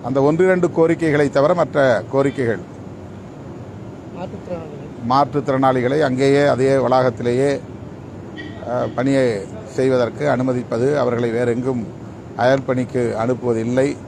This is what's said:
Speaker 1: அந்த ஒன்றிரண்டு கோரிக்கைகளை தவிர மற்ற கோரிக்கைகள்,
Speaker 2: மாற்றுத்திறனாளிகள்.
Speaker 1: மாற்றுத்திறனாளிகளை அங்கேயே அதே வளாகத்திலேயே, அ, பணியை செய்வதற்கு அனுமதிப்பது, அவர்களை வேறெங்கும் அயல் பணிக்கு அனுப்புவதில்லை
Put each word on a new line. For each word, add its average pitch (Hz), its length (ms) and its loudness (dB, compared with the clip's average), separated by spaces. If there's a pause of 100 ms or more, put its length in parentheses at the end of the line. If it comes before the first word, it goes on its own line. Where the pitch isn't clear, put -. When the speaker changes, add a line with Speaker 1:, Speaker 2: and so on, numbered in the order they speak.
Speaker 1:
அந்த 131 180 0
ஒன்றிரண்டு 175 500 4
கோரிக்கைகளை 160 580 2
தவிர 139 240 4
மற்ற 135 580 2
கோரிக்கைகள், 135 480 0 (1600)
Speaker 2:
மாற்றுத்திறனாளிகள். 165 920 -10
Speaker 1:
மாற்றுத்திறனாளிகளை 135 920 2
அங்கேயே 139 460 4
அதே 135 280 4
வளாகத்திலேயே, 127 840 2 (1080)
அ, 123 280 -2
பணியை 127 460 2 (240)
செய்வதற்கு 131 640 0
அனுமதிப்பது, 127 680 0
அவர்களை 120 300 0
வேறெங்கும் 120 560 0 (500)
அயல் 131 300 2
பணிக்கு 123 540 0
அனுப்புவதில்லை 123 760 0 (120)